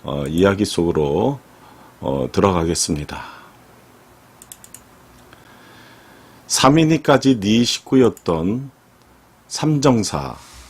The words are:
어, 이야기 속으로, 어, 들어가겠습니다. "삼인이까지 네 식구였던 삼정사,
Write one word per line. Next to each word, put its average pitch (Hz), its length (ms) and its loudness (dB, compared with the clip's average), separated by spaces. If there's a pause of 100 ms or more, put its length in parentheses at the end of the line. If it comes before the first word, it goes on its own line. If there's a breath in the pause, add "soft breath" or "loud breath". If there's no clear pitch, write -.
어, 71 240 -6
이야기 98 400 2
속으로, 85 720 -2 (600 soft breath)
어, 67 320 -4
들어가겠습니다. 85 920 -2 (3250 soft breath)
"삼인이까지 143 920 2
네 110 240 2
식구였던 113 1080 -2 (760)
삼정사, 123 880 0 (340 loud breath)